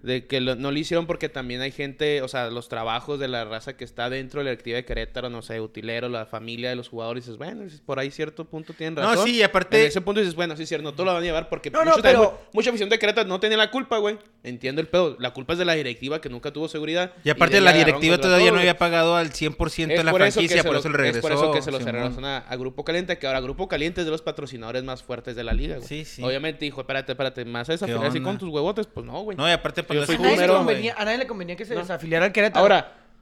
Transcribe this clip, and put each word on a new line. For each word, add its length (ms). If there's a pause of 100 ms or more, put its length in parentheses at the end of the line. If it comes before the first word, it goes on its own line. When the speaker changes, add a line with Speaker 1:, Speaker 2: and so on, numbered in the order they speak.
Speaker 1:
De 240
que 140
lo, 140
no 160
lo 60
hicieron 300
porque 220
también 320
hay 100
gente, 500
o 60
sea, 220
los 200
trabajos 500
de 80
la 180
raza 300
que 80
está 260
dentro 300
de 60
la 60
directiva 260
de 80
Querétaro, 440
no 120
sé, 180
utilero, 500
la 160
familia 440
de 60
los 140
jugadores, 360
dices, 120
bueno, 260
dices, 180
por 180
ahí 120
cierto 340
punto 280
tienen 220
Speaker 2:
No, 60
Speaker 1:
razón. 240
Speaker 2:
sí, 120
y 60
aparte 380
Speaker 1:
En 60
ese 140
punto 200
dices, 140
bueno, 200
sí 80
es 60
cierto, 140
no 100
te 100
lo 100
van 100
a 20
llevar 240
porque 220
Speaker 3:
No, 120
no, 80
Speaker 1:
mucho 120
Speaker 3:
pero 160
Speaker 1:
tiempo, 220 (120)
mucha 160
afición 200
de 100
Querétaro 280
no 120
tenía 180
la 140
culpa, 260
güey. 200 (260)
Entiendo 380
el 60
pedo, 320
la 140
culpa 200
es 60
de 60
la 80
directiva 480
que 80
nunca 240
tuvo 160
seguridad 440 (100)
Speaker 2:
Y 60
aparte 240
Speaker 1:
de 40
ahí 80
Speaker 2:
la 60
Speaker 1:
agarraron 140 (160)
Speaker 2:
directiva 140
Speaker 1:
contra 140
Speaker 2:
todavía 160
no 60
Speaker 1:
todo, 80
güey. 100
Speaker 2:
había 80
pagado 400
al 160
cien 220
por 160
ciento 240
Speaker 1:
Es 40
Speaker 2:
de 60
la 60
Speaker 1:
por 100
eso 180
que 80
Speaker 2:
franquicia, 140
Speaker 1:
se 60
Speaker 2:
por 60
Speaker 1:
lo, 60
Speaker 2:
eso 80
el 60
Speaker 1:
es 240
por 140
eso 100
Speaker 2:
regresó, 100
Speaker 1:
que 100
se 100
lo 80
Speaker 2:
Simón. 140
Speaker 1:
cerraron 320
a, 120
a 180
Grupo 300
Caliente, 320
que 100
ahora 140
Grupo 260
Caliente 340
es 40
de 60
los 100
patrocinadores 600
más 200
fuertes 320
de 80
la 100
liga, 240
güey. 100
Speaker 2:
Sí, 180
sí. 180
Speaker 1:
Obviamente 420
dijo, 160
espérate, 320
espérate, 320
¿me 80
vas 160
a 40
desafiar 260
Speaker 2:
¿Qué 80
Speaker 1:
así 120
con 100
Speaker 2:
onda? 100
Speaker 1:
tus 100
huevotes? 380
Pues 180
no, 160
güey. 160
Speaker 2:
No, 120
y 20
aparte, 320
pues, 120
Speaker 1:
Yo 60
Speaker 2:
no 20
es 40
Speaker 1:
soy 80
Speaker 3:
A 40
nadie 120
le 120
Speaker 2:
justo, 100
Speaker 1:
número 120
Speaker 3:
convenía, 280
Speaker 2:
güey. 80
Speaker 3:
a 40
nadie 120
le 100
convenía 280
que 100
se 100
Speaker 1:
No. 60
Speaker 3:
desafiliara 440
al 60
Querétaro. 300
Speaker 1:
Ahora, 340 (260)